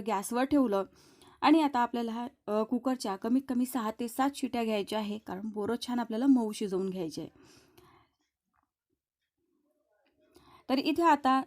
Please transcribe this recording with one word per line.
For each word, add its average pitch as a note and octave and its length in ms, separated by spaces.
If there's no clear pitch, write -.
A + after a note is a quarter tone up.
गॅसवर A3 360
ठेवलं B3+ 400
आणि D#4 200
आता C#4 180
आपल्याला A#3+ 320
हा, A#3+ 160
अ, G#3+ 160
कुकरच्या A#3+ 520
कमीत A#3+ 340
कमी B3 160
सहा A3 260
ते A#3+ 160
सात C4+ 280
शिट्या A#3+ 280
घ्यायच्या G#3+ 360
आहे, G#3 180
कारण F#3 260
बोरं G#3+ 320
छान B3 120
आपल्याला A#3 280
मऊ A#3+ 240
शिजवून F#3+ 380
घ्यायचे E3+ 320
आहे. - 100
तर C4 80
इथे D4+ 260
आता C#4 440